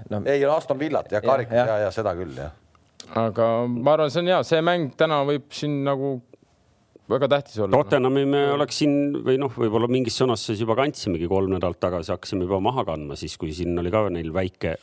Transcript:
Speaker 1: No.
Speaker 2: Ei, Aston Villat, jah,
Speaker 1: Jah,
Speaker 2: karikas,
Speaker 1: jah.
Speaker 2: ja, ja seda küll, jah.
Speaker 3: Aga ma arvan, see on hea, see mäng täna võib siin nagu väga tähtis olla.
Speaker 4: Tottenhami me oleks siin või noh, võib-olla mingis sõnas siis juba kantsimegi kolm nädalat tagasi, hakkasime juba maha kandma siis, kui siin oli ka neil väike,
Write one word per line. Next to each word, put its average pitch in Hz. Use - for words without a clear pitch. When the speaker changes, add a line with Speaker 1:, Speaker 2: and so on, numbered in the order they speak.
Speaker 1:
No. 104
Speaker 2:
Ei, 139
Aston 143
Villat, 151
jah, 104
Speaker 1:
Jah, 117
Speaker 2:
karikas, 120
Speaker 1:
jah. 123
Speaker 2:
ja, 107
ja 95
seda 101
küll, 85
jah. 69
Speaker 3:
Aga 113
ma 123
arvan, 156
see 175
on 175
hea, 180
see 160
mäng 170
täna 160
võib 143
siin 147
nagu 139
väga 135
tähtis 139
olla. 101
Speaker 4:
Tottenhami 139
me 143
oleks 143
siin 147
või 131
noh, 135
võib-olla 117
mingis 127
sõnas 123
siis 107
juba 113
kantsimegi 90
kolm 95
nädalat 90
tagasi, 90
hakkasime 90
juba 95
maha 123
kandma 76
siis, 78
kui 80
siin 85
oli 87
ka 107
neil 82
väike, 92